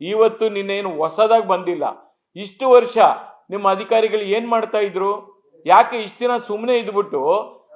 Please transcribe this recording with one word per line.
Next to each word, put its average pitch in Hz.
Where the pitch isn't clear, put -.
ಇವತ್ತು 220
ನಿನ್ನೇನು 196
ಹೊಸದಾಗಿ 214
ಬಂದಿಲ್ಲ. 175
ಇಷ್ಟು 202
ವರ್ಷ 240
ನಿಮ್ಮ 196
ಅಧಿಕಾರಿಗಳು 214
ಏನ್ 208
ಮಾಡ್ತಾ 226
ಇದ್ರು? 202
ಯಾಕೆ 233
ಇಷ್ಟು 208
ದಿನ 240
ಸುಮ್ನೆ 226
ಇದ್ಬಿಟ್ಟು 196